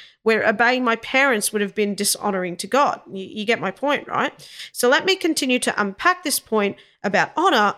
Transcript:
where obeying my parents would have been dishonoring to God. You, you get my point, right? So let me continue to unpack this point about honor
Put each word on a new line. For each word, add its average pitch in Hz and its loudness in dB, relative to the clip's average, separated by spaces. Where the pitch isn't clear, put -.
where 220 2
obeying 240 2
my 226 2
parents 247 0
would 214 -2
have 196 -4
been 208 -2
dishonoring 190 -2
to - -10
God. 262 0
You, 190 -10
you 208 -10
get 226 0
my 185 -4
point, 277 -4
right? - -2
So - 0
let 285 2
me 370 2
continue 285 0
to 233 -2
unpack 339 0
this 285 -2
point 208 -2
about 185 0
honor 285 2